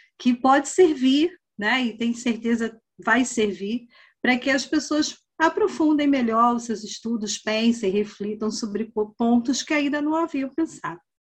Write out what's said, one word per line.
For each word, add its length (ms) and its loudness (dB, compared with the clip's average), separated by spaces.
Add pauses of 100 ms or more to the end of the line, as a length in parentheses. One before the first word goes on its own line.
(180)
que 160 2
pode 340 2
servir, 640 4 (260)
né? 260 0
E 120 -4
tenho 180 -2
certeza 640 -2 (220)
vai 260 2
servir 640 -4 (340)
para 180 2
que 120 -2
as 160 0
pessoas 500 -2 (220)
aprofundem 720 2
melhor 480 2
os 80 -6
seus 180 -6
estudos, 560 -6
pensem, 520 0
reflitam 600 -4
sobre 360 -6
po-, 300 -6
pontos 460 0
que 120 -4
ainda 260 0
não 140 -2
haviam 380 -4
pensado, 480 -6 (220)